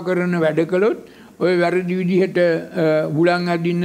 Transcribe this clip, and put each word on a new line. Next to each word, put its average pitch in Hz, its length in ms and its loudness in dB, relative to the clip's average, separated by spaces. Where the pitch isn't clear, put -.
කරන 180 340 -2
වැඩ 156 280 0
කළොත්, 185 360 0
ඔය 180 200 0
වැරදි 175 380 0
විදිහට, 185 440 0
අ, 165 480 0
හුලං 175 400 2
අදින්න 175 360 -2